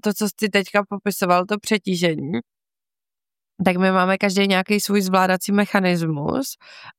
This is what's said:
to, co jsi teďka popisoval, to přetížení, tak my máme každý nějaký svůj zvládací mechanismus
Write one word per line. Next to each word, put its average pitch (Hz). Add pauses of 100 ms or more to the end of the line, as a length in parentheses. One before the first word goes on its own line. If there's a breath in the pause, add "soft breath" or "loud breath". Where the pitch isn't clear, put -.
to, 208
co 214
jsi 214
teďka 202
popisoval, 185
to 208
přetížení, 170 (1300)
tak 180
my 190
máme 190
každý 196
nějaký 196
svůj 202
zvládací 185
mechanismus 180 (420 loud breath)